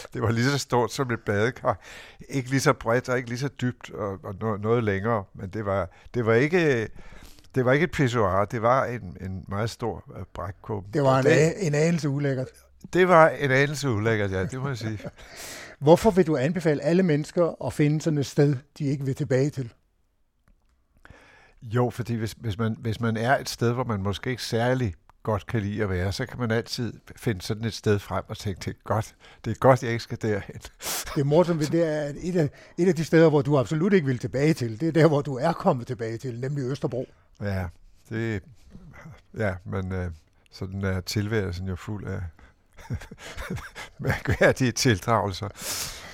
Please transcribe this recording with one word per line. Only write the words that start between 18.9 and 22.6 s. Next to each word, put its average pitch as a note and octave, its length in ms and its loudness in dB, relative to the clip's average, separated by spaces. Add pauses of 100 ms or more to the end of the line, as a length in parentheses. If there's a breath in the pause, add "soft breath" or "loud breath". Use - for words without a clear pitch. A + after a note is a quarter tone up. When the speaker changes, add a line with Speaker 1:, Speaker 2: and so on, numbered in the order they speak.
Speaker 2:
vil C3 100 -2
tilbage C#3 340 0
til? C3 240 -8 (1900 soft breath)
Speaker 1:
Jo, B2 280 0
fordi A2+ 260 -6
hvis, A2 160 -4
hvis G#2+ 260 -6
man, A2 220 0